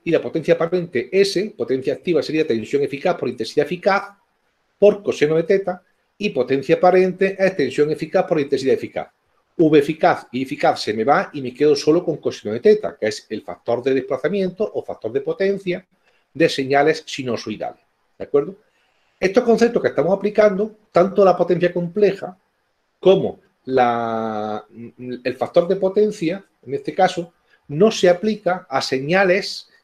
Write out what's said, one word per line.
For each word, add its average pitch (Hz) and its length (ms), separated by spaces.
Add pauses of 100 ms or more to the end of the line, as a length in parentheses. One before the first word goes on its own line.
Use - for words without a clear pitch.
y 170 60
la 156 100
potencia 160 340
aparente 170 560
S, 196 460
potencia 131 380
activa 156 280
sería 151 240
tensión 117 360
eficaz 143 340
por 131 120
intensidad - 380
eficaz 190 440 (680)
por 202 240
coseno 151 340
de 165 80
teta, 190 380 (360)
y 202 120
potencia 135 460
aparente 185 640
es 190 180
tensión 147 340
eficaz 165 360
por 165 120
intensidad 127 360
eficaz. 92 340 (480)
V 156 220
eficaz 156 540
y 127 100
eficaz 143 400
se 110 100
me 110 120
va 160 280
y 147 80
me 123 140
quedo 147 200
solo 156 300
con 151 140
coseno 107 340
de 117 80
teta, 208 380
que 107 80
es - 240
el 104 120
factor - 400
de 131 120
desplazamiento 180 800
o 123 80
factor - 300
de 139 100
potencia 185 640 (480)
de 156 140
señales 143 580
sinusoidales, 110 760 (380)
¿de - 60
acuerdo? 104 320 (640)
Estos 190 260
conceptos 226 360
que 131 80
estamos 160 280
aplicando, 208 600 (160)
tanto 190 320
la 180 100
potencia 175 380
compleja 185 640 (640)
como 170 400 (240)
la, 113 1040
el 123 680
factor 175 300
de 180 100
potencia, 190 680 (220)
en 127 80
este 139 200
caso, 180 380 (360)
no 165 220
se 190 200
aplica 180 580
a 135 140
señales 180 880 (140)